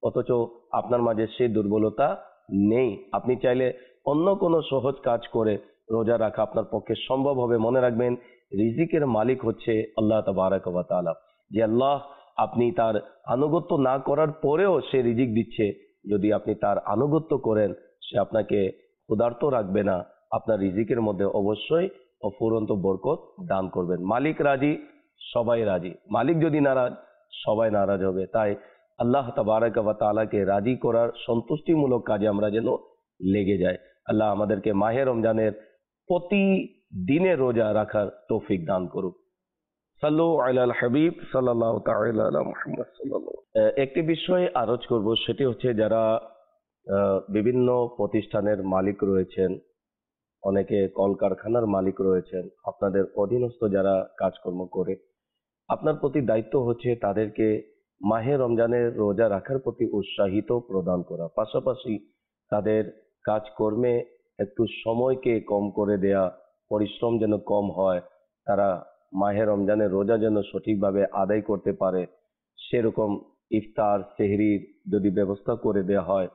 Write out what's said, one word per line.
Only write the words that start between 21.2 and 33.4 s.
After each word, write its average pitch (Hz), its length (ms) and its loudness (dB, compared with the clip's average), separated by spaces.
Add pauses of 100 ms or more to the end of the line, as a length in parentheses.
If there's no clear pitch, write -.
অবশ্যই 107 640 0 (320)
অফুরন্ত 110 500 -2
বরকত 98 760 -4
দান 95 220 -2
করবেন। 87 320 -4
মালিক 127 400 -2
রাজি, 143 360 2 (560)
সবাই 117 300 0
রাজি। 92 300 -2 (180)
মালিক 131 280 2
যদি 151 200 2
নারাজ, 131 340 2 (520)
সবাই 110 260 2
নারাজ 98 320 0
হবে। 95 240 -2
তাই 107 280 0 (420)
আল্লাহ 123 380 0
তাবারাক 110 420 2
ওয়া 107 160 0
তাআলাকে 107 520 0
রাজি 101 300 0
করার 117 340 2 (160)
সন্তুষ্টিমূলক 131 760 0
কাজে 107 240 0
আমরা 104 220 2
যেন 110 180 -2 (540)
লেগে 98 360 2